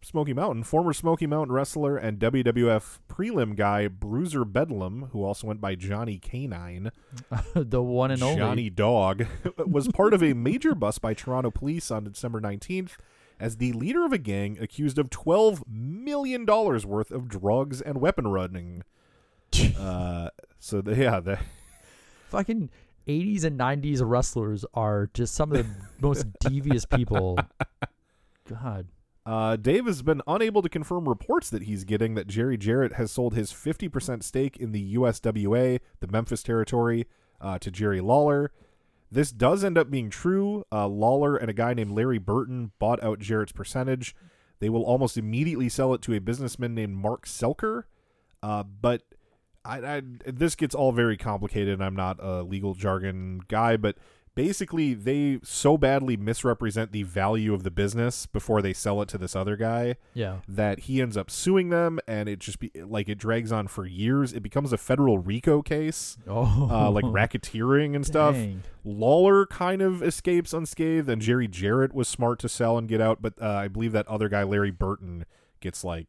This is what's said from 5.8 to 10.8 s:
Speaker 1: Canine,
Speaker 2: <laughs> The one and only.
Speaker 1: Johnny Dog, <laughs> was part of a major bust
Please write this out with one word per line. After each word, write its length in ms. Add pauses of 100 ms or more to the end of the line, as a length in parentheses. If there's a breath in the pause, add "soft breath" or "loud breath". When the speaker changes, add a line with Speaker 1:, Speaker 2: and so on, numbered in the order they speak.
Speaker 1:
Canine, 720 (320 loud breath)
Speaker 2:
<laughs> 320
The 260
one 300
and 100
only. 160
Speaker 1:
Johnny 320
Dog, 560 (180)
<laughs> 220
was 220
part 260
of 80
a 120
major 420
bust 260